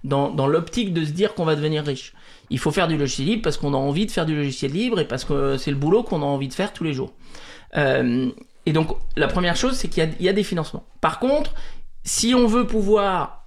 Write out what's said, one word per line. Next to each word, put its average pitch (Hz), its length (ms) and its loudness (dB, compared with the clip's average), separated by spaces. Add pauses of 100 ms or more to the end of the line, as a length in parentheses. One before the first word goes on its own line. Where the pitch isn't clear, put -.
dans, 139 280 0
dans 139 160 0
l'optique 170 480 0
de 165 100 0
se 147 60 -4
dire 190 240 0
qu'on 175 100 -2
va 156 100 4
devenir 151 300 0
riche. 139 300 -6 (340)
Il 120 100 -2
faut - 120 2
faire 175 180 2
du 156 80 2
logiciel 139 320 0
libre 226 140 0
parce 156 160 0
qu'on 143 160 0
a - 20 2
envie 143 300 0
de 208 40 -6
faire 165 140 0
du 160 100 0
logiciel 139 380 -2
libre 214 280 0
et 143 40 2
parce - 220 -6
que 139 320 0
c'est 147 120 -4
le 143 60 0
boulot 165 260 2
qu'on 165 200 -2
a - 20 -2
envie 139 240 -2
de 127 60 -10
faire 196 180 -2
tous - 120 -8
les 151 100 -2
jours. 131 180 -6 (640)
Euh, 131 540 2 (340)
et 156 80 2
donc, 160 240 2 (220)
la 143 100 2
première 175 280 0
chose, 254 180 2
c'est - 140 0
qu'il 165 140 0
y 156 40 4
a, 156 120 -2
il 170 60 -4
y 185 60 4
a - 20 2
des 196 120 2
financements. - 420 -4 (160)
Par 156 160 0
contre, 285 340 2 (520)
si 233 300 2
on 247 120 6
veut 226 200 4
pouvoir 202 680 2 (120)